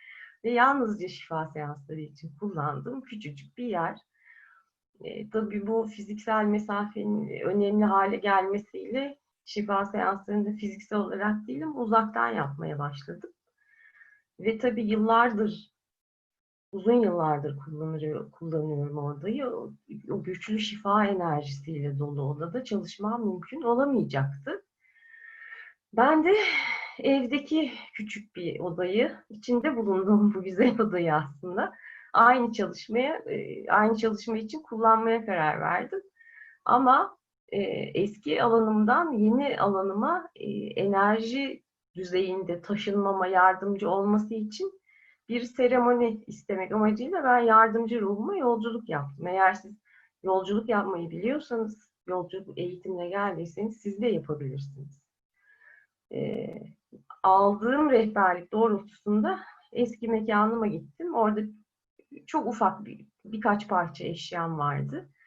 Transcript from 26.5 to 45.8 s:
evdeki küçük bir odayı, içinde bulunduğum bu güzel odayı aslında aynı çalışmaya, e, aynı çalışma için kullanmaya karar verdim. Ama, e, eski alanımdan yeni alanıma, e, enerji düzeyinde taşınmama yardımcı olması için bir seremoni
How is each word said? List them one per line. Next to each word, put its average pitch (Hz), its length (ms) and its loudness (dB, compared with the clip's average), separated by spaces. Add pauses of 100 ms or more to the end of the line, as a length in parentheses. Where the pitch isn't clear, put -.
evdeki 277 720 0 (220)
küçük - 420 -12
bir 175 240 -6
odayı, 180 560 0 (120)
içinde 247 480 -2
bulunduğum 208 580 4
bu 190 80 -4
güzel 190 380 2
odayı 175 340 2
aslında 180 580 -2 (400)
aynı 240 400 6
çalışmaya, 240 640 -2
e, - 540 -8
aynı 214 260 4
çalışma 220 420 -2
için 226 240 -8
kullanmaya 226 640 2
karar 165 340 0
verdim. 180 420 -2 (600)
Ama, 269 540 4 (300)
e, - 100 -4 (360)
eski 208 480 -2
alanımdan 226 680 4
yeni 233 480 2
alanıma, 202 760 0
e, - 160 -10 (160)
enerji 220 960 0 (320)
düzeyinde 185 680 -4
taşınmama 196 640 0
yardımcı 190 640 4
olması 208 440 2
için 220 460 -6 (480)
bir 233 140 -2
seremoni 240 840 4